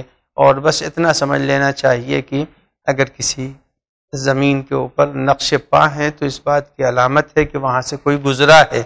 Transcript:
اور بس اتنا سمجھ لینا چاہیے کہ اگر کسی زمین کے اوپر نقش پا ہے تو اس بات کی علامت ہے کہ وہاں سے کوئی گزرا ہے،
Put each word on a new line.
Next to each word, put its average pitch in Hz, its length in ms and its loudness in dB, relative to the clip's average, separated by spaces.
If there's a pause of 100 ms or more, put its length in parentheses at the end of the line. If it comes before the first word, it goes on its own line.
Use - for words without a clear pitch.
(380)
اور 139 180 4
بس 151 280 -2
اتنا 160 300 -2
سمجھ 143 280 -2
لینا 139 300 0
چاہیے 135 500 -2
کہ 139 240 -6 (400)
اگر 135 200 2
کسی 131 480 -8 (600)
زمین 139 480 0
کے 135 140 -8
اوپر 135 320 0
نقش 135 460 -2 (160)
پا 147 260 2
ہے 147 160 -2
تو 147 140 -8
اس 135 180 -6
بات 143 320 -2
کی 139 80 -4
علامت 127 540 0
ہے 151 80 2
کہ 147 120 -8
وہاں 131 240 -2
سے 139 160 -10
کوئی 143 240 -2
گزرا 143 400 6
ہے، 123 240 0